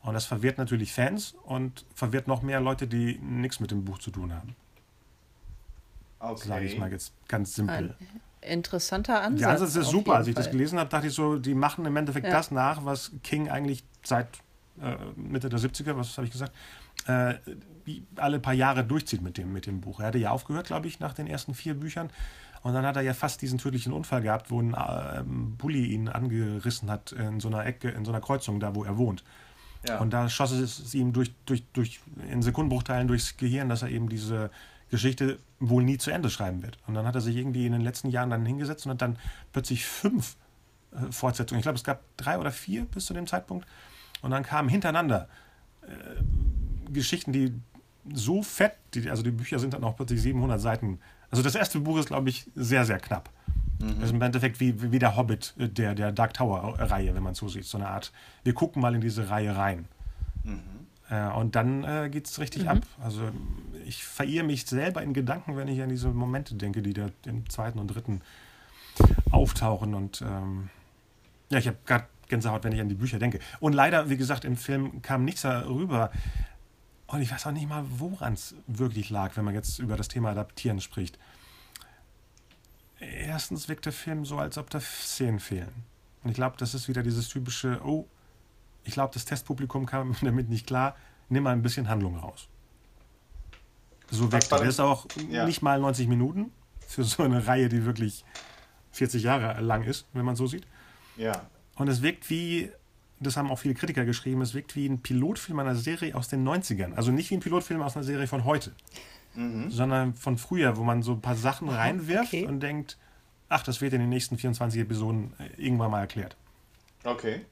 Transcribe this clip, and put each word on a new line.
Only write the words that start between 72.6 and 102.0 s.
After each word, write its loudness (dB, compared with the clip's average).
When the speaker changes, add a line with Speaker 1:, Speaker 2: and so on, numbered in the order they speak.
Speaker 1:
wenn 2
ich 2
an 0
die 0
Bücher 0
denke. 2
Und 4
leider, 6
wie 2
gesagt, 0
im 0
Film -2
kam 2
nichts -2
darüber. 0
Und -2
ich -2
weiß -6
auch -2
nicht -4
mal, -4
woran's -4
wirklich -2
lag, -2
wenn -2
man 0
jetzt -4
über -2
das -4
Thema 0
Adaptieren -4
spricht. -8
Erstens -6
wirkt -6
der -2
Film -4
so, -6
als -4
ob -10
da -4
Szenen -2
fehlen. -6
Und 0
ich 0
glaub, -2
das -4
ist -6
wieder 0
dieses 0
typische, -2
oh, -2
ich -10
glaub, 0
das -6
Testpublikum -2
kam -2
<laughs> -2
damit 2
nicht -2
klar, 2
nimm 4
mal 4
ein 2
bisschen 0
Handlung 2
raus. -12
So 4
Speaker 2:
Was 4
Speaker 1:
wirkt 6
Speaker 2:
war 8
Speaker 1:
er. 6
Der 4
Speaker 2:
denn 6
Speaker 1:
ist 2
auch 6
Speaker 2:
Ja. 2
Speaker 1:
nicht 0
mal 6
neunzig 4
Minuten 2
für -2
so 2
eine 4
Reihe, 6
die 2
wirklich -2
vierzig 0
Jahre 2
lang 2
ist, -4
wenn 0
man 0
so 0
sieht. -6
Speaker 2:
Ja. -4
Speaker 1:
Und 0
es 2